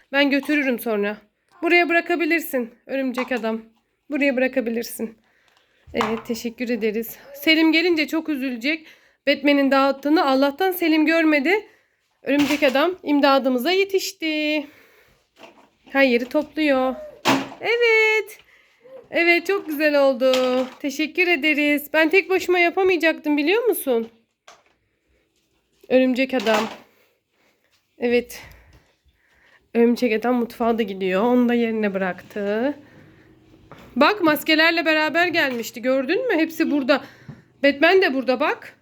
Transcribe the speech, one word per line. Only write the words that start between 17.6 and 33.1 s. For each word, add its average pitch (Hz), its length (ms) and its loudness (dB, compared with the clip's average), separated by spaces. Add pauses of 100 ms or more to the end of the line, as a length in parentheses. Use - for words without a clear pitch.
Evet. 440 760 0 (720)
Evet, 339 360 2
çok 381 200 -2
güzel 294 360 0
oldu. 262 300 2 (480)
Teşekkür 311 480 -2
ederiz. 294 640 0
Ben 311 160 2
tek 359 220 2
başıma 359 280 0
yapamayacaktım, 339 800 2
biliyor 359 280 0
musun? 254 460 -2 (1800)
Örümcek 262 440 2
adam. 220 300 0 (1300)
Evet. 240 440 -2 (1300)
Örümcek 233 380 2
adam 226 240 -2
mutfağa 233 420 -2
da 226 40 -2
gidiyor. 190 400 -2
Onu 247 260 2
da 240 60 0
yerine 220 400 -2
bıraktı. 202 800 -4 (1200)